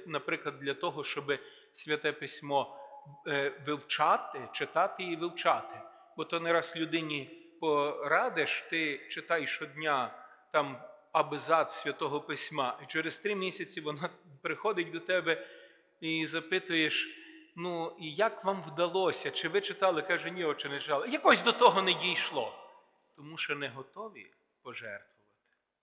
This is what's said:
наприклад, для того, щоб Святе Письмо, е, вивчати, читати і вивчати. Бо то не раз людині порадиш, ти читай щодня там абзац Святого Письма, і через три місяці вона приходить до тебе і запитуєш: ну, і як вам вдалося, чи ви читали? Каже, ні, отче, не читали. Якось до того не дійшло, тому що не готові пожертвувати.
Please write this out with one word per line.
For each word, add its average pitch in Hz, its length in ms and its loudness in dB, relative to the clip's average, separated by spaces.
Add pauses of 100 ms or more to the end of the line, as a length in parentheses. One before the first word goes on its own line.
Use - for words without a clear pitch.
наприклад, 151 540 -4
для 139 140 -2
того, 147 300 -4
щоб 139 280 -4 (520)
Святе 151 280 0
Письмо, 143 640 -2 (500)
е, 143 260 0 (140)
вивчати, 151 840 2
читати 170 500 0
і 175 140 -4
вивчати. 165 640 0 (360)
Бо 160 80 -4
то 170 160 -2
не 165 120 2
раз 165 120 6 (120)
людині 156 540 -2 (300)
порадиш, 151 1120 2
ти 156 400 -2
читай 160 360 0
щодня 143 640 -2 (420)
там 139 260 2 (360)
абзац 147 540 4 (140)
Святого 147 380 -2
Письма, 143 600 -4
і 135 100 -14
через 160 300 -2
три 208 120 0
місяці 185 460 -6
вона 151 300 -4 (320)
приходить 175 480 -2
до 165 100 -6
тебе 165 460 0 (540)
і 160 320 0
запитуєш: 165 640 0 (640)
ну, 170 440 -4
і 156 140 -8
як 214 300 2
вам 190 180 0
вдалося, 170 680 2
чи - 180 -2
ви 180 120 2
читали? 185 420 2
Каже, 165 280 0
ні, 180 140 -4
отче, 147 240 -2
не 139 120 -4
читали. 143 280 0
Якось 262 340 6
до 226 100 4
того 196 300 8
не 185 120 4
дійшло, 156 580 -2 (640)
тому 151 220 -14
що 147 180 -2
не 143 120 -4
готові 135 580 -14 (360)
пожертвувати. 113 480 -12 (720)